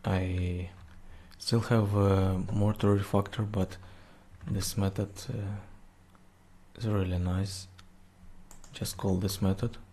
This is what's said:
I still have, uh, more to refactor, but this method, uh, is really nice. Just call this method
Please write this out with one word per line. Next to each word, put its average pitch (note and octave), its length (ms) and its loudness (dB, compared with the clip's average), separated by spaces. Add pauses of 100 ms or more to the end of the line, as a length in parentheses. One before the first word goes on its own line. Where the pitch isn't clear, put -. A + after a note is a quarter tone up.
I F2+ 640 0 (680)
still A#2 220 2
have, G#2+ 360 4
uh, F#2+ 380 6 (180)
more G#2 200 4
to G#2 160 2
refactor, G2+ 600 2
but G2+ 280 -2 (680)
this G2+ 320 -2
method, G2 340 0 (180)
uh, G2+ 320 -6 (1120)
is A2+ 140 -4
really F#2 300 2
nice. F#2 500 -2 (1040)
Just - 240 -6
call F#2+ 220 0
this F#2+ 220 -2
method G2 360 0 (160)